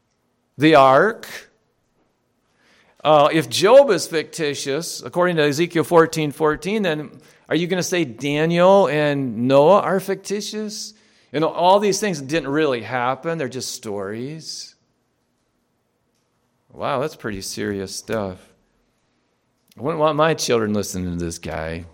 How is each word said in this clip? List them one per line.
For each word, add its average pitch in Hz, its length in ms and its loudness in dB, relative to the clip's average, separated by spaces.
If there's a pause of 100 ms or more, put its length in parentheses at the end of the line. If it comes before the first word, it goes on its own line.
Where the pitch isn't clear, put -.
(580)
The 156 180 6
ark? 139 520 6 (1800)
Uh, 151 280 6
if 156 180 0
Job 220 420 6
is 170 160 -2
fictitious, 147 960 -6
according 175 320 -2
to 156 80 2
Ezekiel 151 400 0
fourteen 160 480 2
fourteen, 160 500 -2
then 151 300 -4 (360)
are 131 80 -2
you 170 120 0
gonna 175 160 -2
say 175 220 -2
Daniel 165 800 2
and 139 600 -2
Noah 147 340 6
are 175 180 -2
fictitious? 208 960 -10 (360)
You 147 100 -2
know, 160 80 0
all 185 300 4
these 196 200 0
things 185 220 -4
didn't 135 280 -4
really 139 320 0
happen. 131 560 -4
They're 135 120 -6
just 120 240 -10
stories. 110 1040 -10 (2000)
Wow, 120 280 -6
that's 151 160 -6
pretty 104 260 -10
serious 98 540 -8
stuff. 101 580 -10 (1200)
I 101 40 -18
wouldn't 156 180 -6
want 151 160 0
my 156 180 2
children 113 400 -2
listening 92 380 -6
to 85 120 -6
this 82 140 -8
guy. 82 560 -10